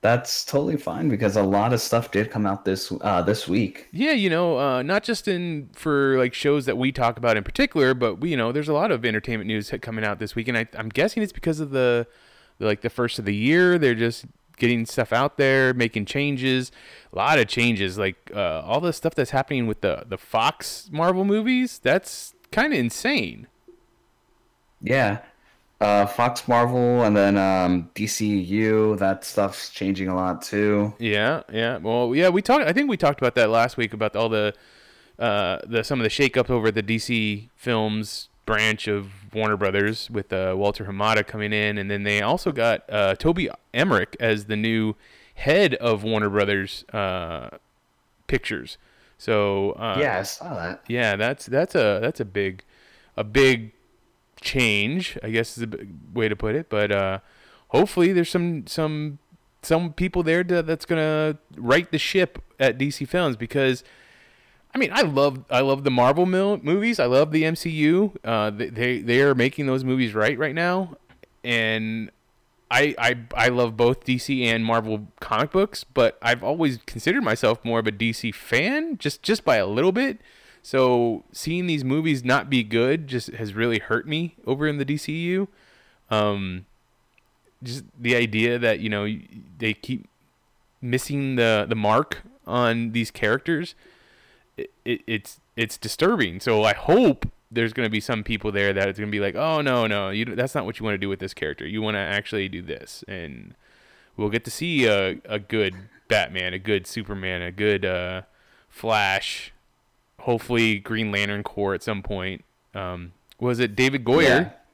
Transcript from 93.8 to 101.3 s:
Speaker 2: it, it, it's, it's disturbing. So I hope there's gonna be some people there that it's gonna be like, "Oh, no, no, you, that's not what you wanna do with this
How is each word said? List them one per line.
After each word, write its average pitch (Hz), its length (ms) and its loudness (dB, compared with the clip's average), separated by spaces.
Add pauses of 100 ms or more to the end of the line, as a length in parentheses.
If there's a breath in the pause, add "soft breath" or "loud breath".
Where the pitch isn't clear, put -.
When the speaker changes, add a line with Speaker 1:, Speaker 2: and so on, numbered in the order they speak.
Speaker 2:
it, - 140 -10 (120)
it, 120 220 -4
it's, 110 340 -8 (160)
it's 113 220 -6
disturbing. 120 600 0
So 110 240 2
I 104 100 4
hope 185 580 4 (200)
there's 113 200 0
gonna 117 160 -2
be 107 120 -2
some 107 240 -4
people 107 280 -4
there 101 220 2
that 98 160 2
it's 98 80 -6
gonna 104 140 -6
be 104 80 -2
like, 101 160 -2
"Oh, 156 260 0
no, 127 240 2
no, 101 240 -2
you, 107 160 -4
that's 123 300 -4
not 123 100 -4
what 110 140 -10
you 107 40 -10
wanna 104 140 -2
do 98 120 -4
with 95 100 -4
this 95 160 -10